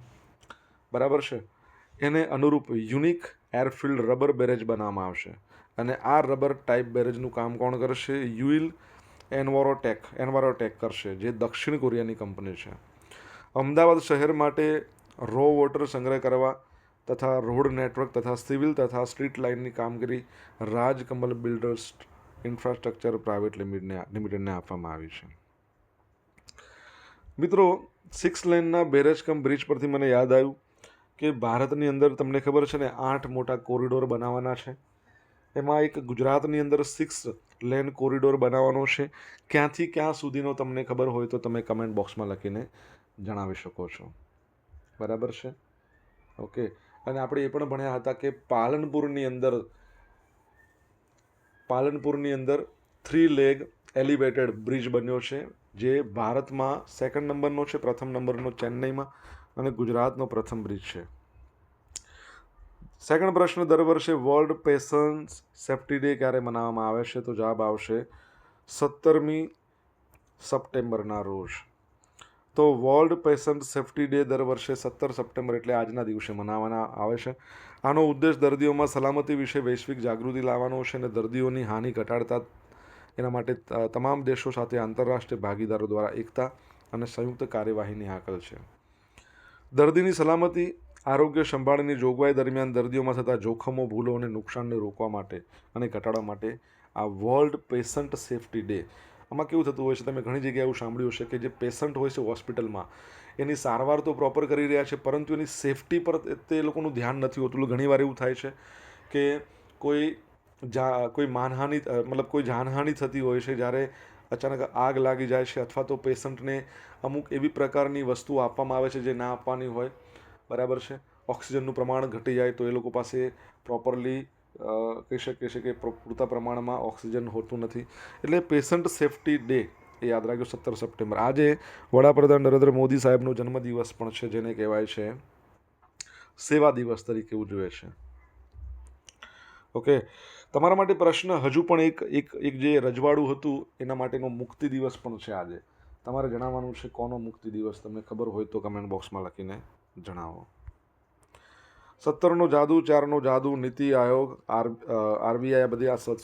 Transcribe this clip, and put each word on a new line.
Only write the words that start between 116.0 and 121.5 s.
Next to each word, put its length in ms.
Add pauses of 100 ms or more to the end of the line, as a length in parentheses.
અમુક 300
એવી 140
પ્રકારની 540
વસ્તુ 340
આપવામાં 420
આવે 120
છે 100
જે 140
ના 180
આપવાની 340
હોય, 240 (600)
બરાબર 300
છે? 200 (300)
ઓક્સિજનનું 460